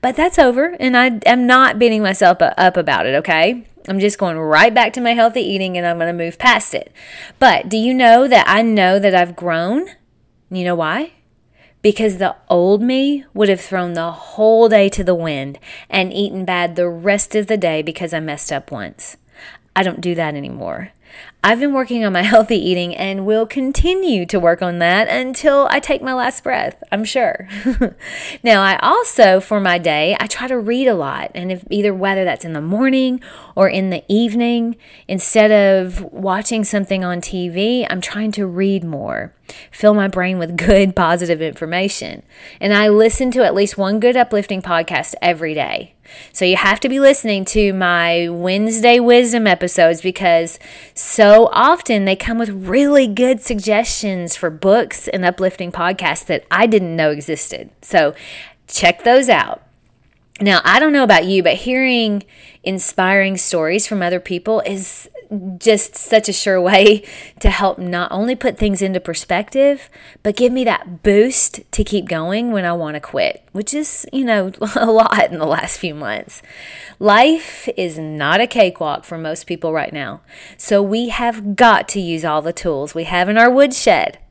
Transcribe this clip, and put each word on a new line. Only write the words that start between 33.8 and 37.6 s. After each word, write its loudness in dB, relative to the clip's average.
the -6
evening, 0
instead 2
of 2
watching -4
something -2
on -6
T -6
V, -2